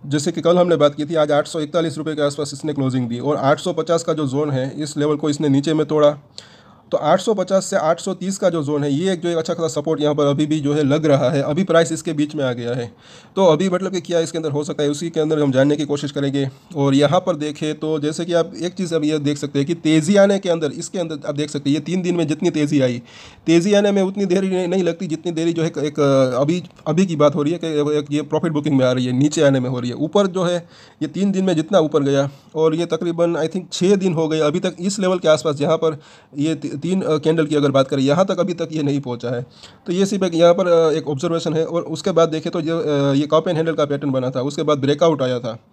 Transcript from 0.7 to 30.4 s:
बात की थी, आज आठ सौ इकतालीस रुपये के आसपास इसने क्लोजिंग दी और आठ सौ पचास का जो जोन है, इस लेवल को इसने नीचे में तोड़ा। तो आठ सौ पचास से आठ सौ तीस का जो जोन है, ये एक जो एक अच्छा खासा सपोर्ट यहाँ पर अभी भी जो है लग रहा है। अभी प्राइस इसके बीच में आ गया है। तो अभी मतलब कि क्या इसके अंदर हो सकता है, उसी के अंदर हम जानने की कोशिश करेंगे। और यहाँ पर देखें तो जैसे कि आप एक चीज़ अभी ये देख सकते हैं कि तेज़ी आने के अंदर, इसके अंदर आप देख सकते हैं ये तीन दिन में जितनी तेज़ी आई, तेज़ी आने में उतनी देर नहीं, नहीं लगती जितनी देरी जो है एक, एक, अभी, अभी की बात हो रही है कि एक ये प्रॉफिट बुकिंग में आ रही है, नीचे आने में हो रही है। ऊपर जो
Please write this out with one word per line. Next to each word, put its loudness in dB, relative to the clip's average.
बात 4
की -6
थी, -6
आज 2
आठ 2
सौ -8
इकतालीस -2
रुपये -6
के -2
आसपास -2
इसने -6
क्लोजिंग -2
दी -6
और -2
आठ 2
सौ -4
पचास 0
का -2
जो -2
जोन -2
है, -4
इस -8
लेवल 0
को -2
इसने 0
नीचे 2
में 2
तोड़ा। 4
तो 0
आठ 2
सौ 0
पचास 0
से -4
आठ 2
सौ -6
तीस -6
का 2
जो -2
जोन 0
है, 0
ये 0
एक -4
जो -2
एक 0
अच्छा -2
खासा -2
सपोर्ट -2
यहाँ 2
पर 2
अभी 2
भी 0
जो 0
है 2
लग 2
रहा 4
है। 0
अभी 0
प्राइस 4
इसके -6
बीच -2
में -2
आ 0
गया -4
है। -6
तो 2
अभी 4
मतलब -2
कि -4
क्या -2
इसके -2
अंदर -4
हो -2
सकता -4
है, 2
उसी -4
के -4
अंदर 0
हम 2
जानने 4
की -2
कोशिश -4
करेंगे। -2
और 2
यहाँ 4
पर -2
देखें -6
तो -2
जैसे -4
कि -4
आप 0
एक -6
चीज़ -4
अभी 0
ये 0
देख -2
सकते -4
हैं 0
कि -2
तेज़ी 2
आने 6
के -6
अंदर, 0
इसके -8
अंदर -6
आप -4
देख -4
सकते -4
हैं 2
ये -2
तीन -4
दिन -2
में 0
जितनी 0
तेज़ी 0
आई, 0
तेज़ी 4
आने 4
में 2
उतनी -2
देर 2
नहीं, -2
नहीं 0
लगती -2
जितनी -6
देरी -2
जो -2
है 0
एक, -6
एक, -4
अभी, 0
अभी 2
की -4
बात 4
हो 0
रही 0
है -6
कि 0
एक -2
ये 0
प्रॉफिट -2
बुकिंग 0
में 4
आ 4
रही 0
है, -2
नीचे 2
आने 4
में -4
हो -4
रही -4
है। -8
ऊपर 0
जो -2